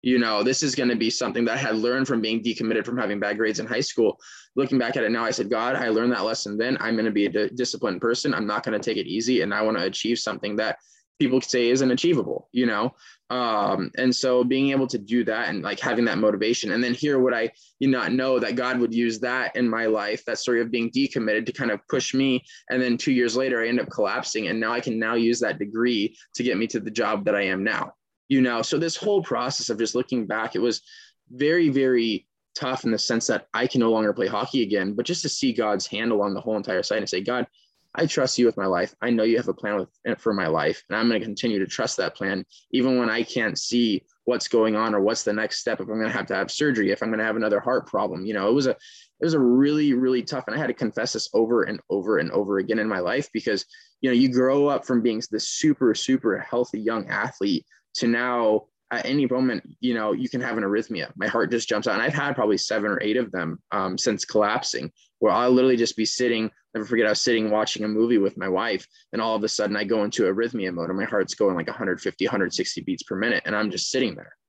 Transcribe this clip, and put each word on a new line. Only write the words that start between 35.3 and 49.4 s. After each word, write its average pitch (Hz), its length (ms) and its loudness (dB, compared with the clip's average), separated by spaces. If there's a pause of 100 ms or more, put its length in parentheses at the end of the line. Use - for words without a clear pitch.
God's 107 340 -2
hand 113 260 -2
along 101 220 0
the 101 80 -6
whole 110 140 -4
entire 101 280 -2
site 107 160 0
and 98 100 -6
say, 92 100 -2
"God, 120 260 -2 (540)
I 165 60 2
trust 139 320 0
you 123 80 6
with 113 120 4
my 95 100 -2
life. 90 340 0
I 120 80 -2
know 113 140 2
you 113 140 4
have 123 100 -2
a - 60 -2
plan 104 260 -4
with, - 400 -6
for 113 120 0
my 95 160 0
life, 78 400 0
and 104 100 -2
I'm 113 100 2
gonna 110 120 2
continue 107 400 -2
to 95 60 0
trust 107 320 -4
that 92 180 -2
plan, 95 300 -4 (260)
even 127 280 2
when 120 100 0
I 113 140 0
can't 113 340 -2
see 117 460 0 (220)
what's 123 220 0
going 110 280 4
on 110 180 0
or 101 80 2
what's 110 220 0
the 104 100 0
next 107 260 -4
step, 113 200 -4
if 95 80 -8
I'm 110 120 -4
gonna 110 120 -2
have 98 160 -4
to 95 80 -4
have 95 160 -2
surgery, 113 400 2
if 101 100 0
I'm 110 80 -2
gonna 110 140 0
have 110 140 0
another 107 220 2
heart 120 280 -2
problem." 95 380 -2
You 107 80 -4
know, 101 160 0
it 117 40 4
was 135 140 2
a, 123 40 2
it - 540 -8
was 165 80 2
a 151 60 4
really, 139 540 6